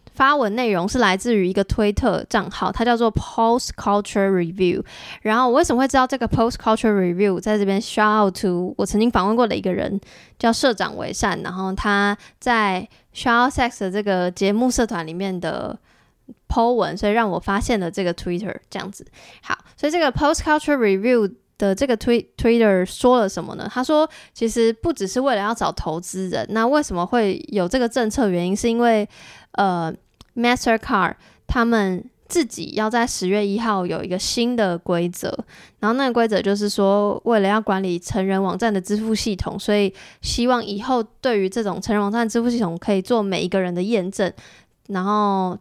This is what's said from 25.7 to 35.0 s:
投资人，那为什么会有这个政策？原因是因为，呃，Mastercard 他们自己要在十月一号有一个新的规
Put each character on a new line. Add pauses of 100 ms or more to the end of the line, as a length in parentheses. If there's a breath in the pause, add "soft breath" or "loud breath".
投
资
人，
那
为
什
么
会
有
这
个
政
策？
原
因
是
因
为， (440 loud breath)
呃， (400)
Mastercard (320 soft breath)
他
们 (220)
自
己
要
在
十
月
一
号
有
一
个
新
的
规